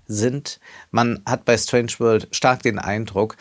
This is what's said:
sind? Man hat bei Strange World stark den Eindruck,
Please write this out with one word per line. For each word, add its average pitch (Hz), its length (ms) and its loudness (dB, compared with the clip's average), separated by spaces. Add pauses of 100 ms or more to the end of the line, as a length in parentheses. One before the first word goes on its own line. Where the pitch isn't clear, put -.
sind? 123 500 -2 (320)
Man 117 340 2
hat 120 200 -4
bei 120 120 4
Strange 117 420 0
World 113 340 2
stark 127 320 2
den 107 160 0
Eindruck, 107 600 -2